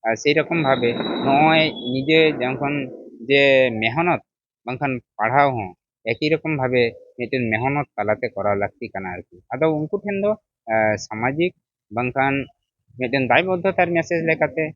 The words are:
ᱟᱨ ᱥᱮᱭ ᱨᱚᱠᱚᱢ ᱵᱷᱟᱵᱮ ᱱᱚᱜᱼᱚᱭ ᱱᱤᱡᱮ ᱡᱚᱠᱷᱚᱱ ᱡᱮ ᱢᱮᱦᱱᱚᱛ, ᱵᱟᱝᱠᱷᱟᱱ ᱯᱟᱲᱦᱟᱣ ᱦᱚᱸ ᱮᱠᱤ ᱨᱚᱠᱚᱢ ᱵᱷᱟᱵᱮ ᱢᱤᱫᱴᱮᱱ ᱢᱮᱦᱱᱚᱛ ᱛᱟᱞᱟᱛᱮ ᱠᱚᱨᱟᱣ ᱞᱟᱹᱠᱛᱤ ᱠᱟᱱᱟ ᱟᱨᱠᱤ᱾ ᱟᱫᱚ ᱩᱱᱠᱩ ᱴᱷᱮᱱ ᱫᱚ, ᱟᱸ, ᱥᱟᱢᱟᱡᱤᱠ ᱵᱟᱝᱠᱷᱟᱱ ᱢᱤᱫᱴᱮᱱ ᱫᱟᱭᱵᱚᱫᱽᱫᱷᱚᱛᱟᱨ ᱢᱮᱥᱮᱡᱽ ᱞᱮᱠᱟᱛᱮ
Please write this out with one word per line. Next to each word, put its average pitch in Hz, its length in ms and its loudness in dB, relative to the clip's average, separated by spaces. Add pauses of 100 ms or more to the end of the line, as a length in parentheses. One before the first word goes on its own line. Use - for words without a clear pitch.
ᱟᱨ 113 120 2
ᱥᱮᱭ 143 180 -2
ᱨᱚᱠᱚᱢ 160 280 0
ᱵᱷᱟᱵᱮ 127 280 2 (300)
ᱱᱚᱜᱼᱚᱭ 156 420 4 (260)
ᱱᱤᱡᱮ 135 320 2 (160)
ᱡᱚᱠᱷᱚᱱ 131 380 -4 (460)
ᱡᱮ 139 220 4 (280)
ᱢᱮᱦᱱᱚᱛ, 120 500 -2 (460)
ᱵᱟᱝᱠᱷᱟᱱ 131 260 -4 (200)
ᱯᱟᱲᱦᱟᱣ 131 380 2
ᱦᱚᱸ 107 200 -6 (360)
ᱮᱠᱤ 117 220 -2
ᱨᱚᱠᱚᱢ 156 280 -2
ᱵᱷᱟᱵᱮ 127 260 2 (320)
ᱢᱤᱫᱴᱮᱱ 123 340 -4
ᱢᱮᱦᱱᱚᱛ 131 420 -2
ᱛᱟᱞᱟᱛᱮ 107 380 -4
ᱠᱚᱨᱟᱣ 101 280 -2
ᱞᱟᱹᱠᱛᱤ 101 320 -6
ᱠᱟᱱᱟ 95 220 -10
ᱟᱨᱠᱤ᱾ 90 260 -14 (120)
ᱟᱫᱚ 135 240 -2
ᱩᱱᱠᱩ 151 260 -4
ᱴᱷᱮᱱ 202 220 -4
ᱫᱚ, 202 100 0 (360)
ᱟᱸ, 110 320 2
ᱥᱟᱢᱟᱡᱤᱠ 135 540 -2 (380)
ᱵᱟᱝᱠᱷᱟᱱ 127 440 0 (640)
ᱢᱤᱫᱴᱮᱱ 131 320 0
ᱫᱟᱭᱵᱚᱫᱽᱫᱷᱚᱛᱟᱨ 180 640 2
ᱢᱮᱥᱮᱡᱽ 170 320 0
ᱞᱮᱠᱟᱛᱮ 160 420 0 (120)